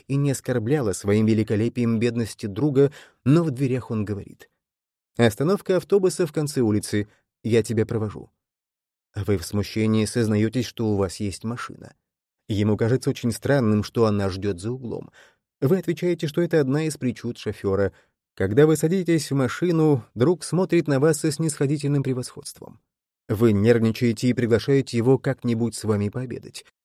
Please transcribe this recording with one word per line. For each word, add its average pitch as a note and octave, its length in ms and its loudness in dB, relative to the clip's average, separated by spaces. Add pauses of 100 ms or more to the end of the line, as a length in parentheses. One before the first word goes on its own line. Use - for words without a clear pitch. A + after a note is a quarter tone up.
и C3+ 100 -2
не C#3+ 140 0
оскорбляла A#2+ 640 -2
своим G#2 340 2
великолепием A2+ 720 0
бедности A#2 480 -2
друга, C3+ 460 2 (320)
но D3+ 180 6
в D#3+ 80 -2
дверях B2 400 -4
он G#2+ 140 -2
говорит: - 440 -10 (680)
«Остановка D#3 600 2
автобуса F#3 500 2
в C#3+ 60 -6
конце D3 280 -2
улицы. G#2 480 0 (340)
Я A2+ 200 4
тебя A2 220 0
провожу». G#2+ 460 -6 (800)
А G2+ 120 -6
вы G2+ 140 2
в F2+ 60 -10
смущении A2 600 0
сознаётесь, A2 600 0
что A2+ 200 -6
у G#2+ 100 0
вас G2 200 0
есть G2+ 260 -8
машина. - 520 -12 (540)
Ему G#2 280 2
кажется B2+ 340 0
очень A#2+ 220 -2
странным, G#2+ 500 0
что A2+ 240 2
она G2+ 220 0
ждёт F#2+ 320 -4
за A2 100 -8
углом. B2+ 400 -10 (500)
Вы E3 180 2
отвечаете, E3+ 500 -4
что F3 140 -2
это E3 180 2
одна C#3+ 240 0
из D3+ 120 -4
причуд A#2+ 420 -6
шофёра. G2 540 -2 (440)
Когда G#2+ 300 2
вы D#3 100 4
садитесь E3 540 0
в C#3 40 -2
машину, D#3 720 2 (100)
друг D3+ 300 2
смотрит E3+ 420 0
на C3+ 140 0
вас D#3 180 4
со D#3 140 -2
снисходительным C#3+ 720 -2
превосходством. - 760 -10 (480)
Вы A2 240 4
нервничаете A2+ 760 2
и B2 40 4
приглашаете A#2+ 640 0
его B2 200 4
как-нибудь A#2 600 -2
с - 80 -10
вами G#2 240 0
пообедать. A#2 560 -10 (200)